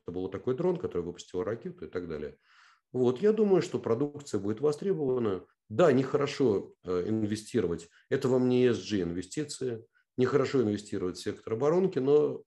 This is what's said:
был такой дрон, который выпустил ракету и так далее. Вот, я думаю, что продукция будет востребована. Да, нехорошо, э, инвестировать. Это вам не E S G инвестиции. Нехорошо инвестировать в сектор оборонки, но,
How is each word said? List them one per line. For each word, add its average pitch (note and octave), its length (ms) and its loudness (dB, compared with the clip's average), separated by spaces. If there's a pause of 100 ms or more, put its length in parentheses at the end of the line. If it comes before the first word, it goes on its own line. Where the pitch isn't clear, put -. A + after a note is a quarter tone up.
был F#2 220 -6
такой B2 260 -4
дрон, F3 220 0
который F2 260 -4
выпустил F2 400 -8
ракету A#2 420 -8
и D2+ 40 -14
так F2 180 -8
далее. D2 300 -10 (540)
Вот, B2 300 0
я G#3 100 4
думаю, G#3 300 4
что - 180 -4
продукция C#3+ 600 -2
будет G#2 200 -4
востребована. C3+ 880 -2 (240)
Да, D3 240 6
нехорошо, C3+ 800 0 (100)
э, F2+ 240 -2
инвестировать. G#2 800 -2 (220)
Это C3+ 180 0
вам B2+ 220 4
не B2+ 160 4
E B2 60 6
S G#2 80 -2
G G2 240 -2
инвестиции. A2+ 840 -6 (320)
Нехорошо B2+ 440 2
инвестировать G2+ 560 -2
в - 40 -12
сектор G#2+ 320 -6
оборонки, D#3 460 2
но, C#3+ 480 2